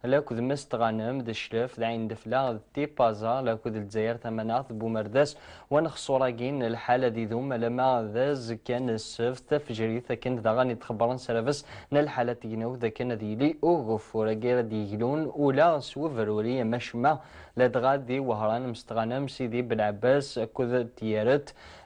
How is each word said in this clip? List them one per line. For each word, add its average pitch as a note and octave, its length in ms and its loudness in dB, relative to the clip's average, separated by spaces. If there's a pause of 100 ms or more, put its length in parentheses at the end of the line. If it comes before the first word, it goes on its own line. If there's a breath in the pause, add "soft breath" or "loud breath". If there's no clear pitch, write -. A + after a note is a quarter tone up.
لا C3 160 4
كذ A#2 220 -4
مست C#3 320 -2
غانم A2+ 460 0
ذي A2+ 100 -6
الشلف A#2 500 -4
ذا A#2 60 0
عين A2+ 220 -2
دفلا A2+ 500 -2 (180)
ذي C#3+ 100 0
بازا A#2 560 0
لا A#2 120 0
كذ A2+ 220 -6
الجزائر A2 400 -2
ثمانات A2+ 560 -4
بومرداس A2 640 0 (340 loud breath)
ونخصوراقين C3+ 920 0
الحالة B2 440 2
ذي A2+ 180 0
ذوم A#2+ 280 -2
لما A#2+ 640 2
ذا C3 180 2
زكان B2 580 -4
السفت A#2 640 -2
فجري A2+ 460 -2
ثكن B2 360 -4
ذا A2 160 2
غاني B2 220 2
تخبران A#2 420 0
سلافس B2 500 -2 (240 loud breath)
نال D3 180 4
حالة B2+ 200 -2
تينو A#2 460 -4
ذا A#2 140 -2
كان B2 240 -2
ذي G#2+ 220 -4
لي C#3 300 2
أوغفوراقي A2+ 960 2
ذي G#2+ 320 -4
يقلون C3 420 0
ولا D3 420 6
سوفروري A#2+ 880 -2
مشما A#2+ 560 0 (360 loud breath)
لا B2+ 100 6
دغا B2+ 300 4
ذي B2+ 220 -2
وهران A#2 500 0
مستغانم A#2 600 -2
سيدي B2 340 -2
بالعباس A#2 760 2
أكد A#2+ 580 0
تيارت A2 580 2 (320 loud breath)